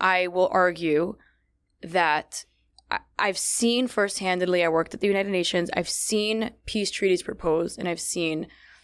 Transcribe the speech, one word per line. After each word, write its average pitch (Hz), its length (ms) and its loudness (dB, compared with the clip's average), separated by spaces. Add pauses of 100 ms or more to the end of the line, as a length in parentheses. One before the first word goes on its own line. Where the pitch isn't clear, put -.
I 185 260 2
will 185 240 2
argue 170 640 2 (680)
that 160 640 0 (440)
I, - 100 -2 (200)
I've 202 180 0
seen 240 500 0
first-handedly, 180 760 0
I 165 60 4
worked 165 240 0
at - 80 -8
the 208 60 2
United 196 240 0
Nations, 175 420 0
I've 175 160 -2
seen 214 640 -2 (140)
peace 208 260 -2
treaties 185 320 2
proposed, 165 560 -2
and 185 80 -4
I've 170 120 -4
seen, 165 480 -4 (360)